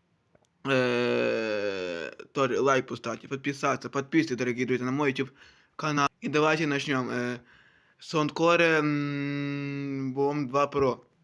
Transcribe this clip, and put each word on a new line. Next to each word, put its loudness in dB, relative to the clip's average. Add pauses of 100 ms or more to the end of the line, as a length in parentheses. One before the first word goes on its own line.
(640)
э, 0 (220)
тоже 0
лайк 2
поставьте, -10
подписаться, -4
подписывайтесь, 0
дорогие -2
друзья, -2
на -2
мой 2
YouTube -4 (460)
канал. 0 (100)
И -8
давайте 2
начнем. 0
Э, -4 (600)
Soundcore, 4
м, -2
Бом 0
два 2
Pro. 0 (180)